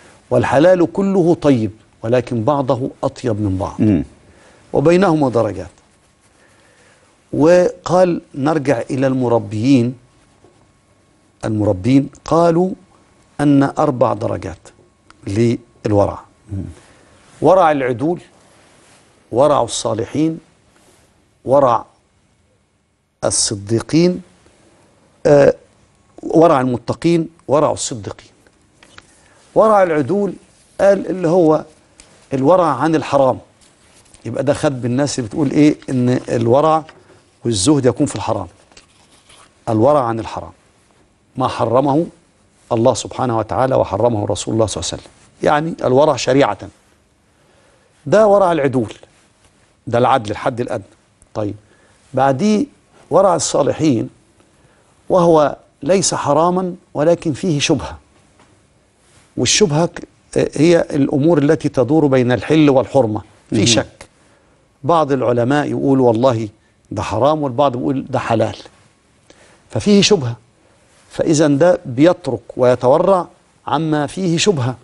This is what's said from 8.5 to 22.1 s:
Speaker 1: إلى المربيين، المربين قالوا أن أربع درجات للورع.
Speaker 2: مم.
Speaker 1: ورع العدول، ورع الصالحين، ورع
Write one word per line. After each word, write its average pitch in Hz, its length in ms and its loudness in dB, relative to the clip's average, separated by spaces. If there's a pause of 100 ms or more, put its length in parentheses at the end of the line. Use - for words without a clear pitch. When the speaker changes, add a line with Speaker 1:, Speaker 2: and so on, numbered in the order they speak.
Speaker 1:
إلى 135 180 -2
المربيين، 120 880 0 (1500)
المربين 107 640 0 (160)
قالوا 170 460 2 (720)
أن 143 220 4
أربع 131 500 0
درجات 101 440 -6 (680)
للورع. 101 920 -2 (340)
Speaker 2:
مم. 95 100 -8 (800)
Speaker 1:
ورع 165 300 4
العدول، 135 500 -4 (1120)
ورع 131 320 2
الصالحين، 123 760 -4 (1040)
ورع 123 400 2 (1400)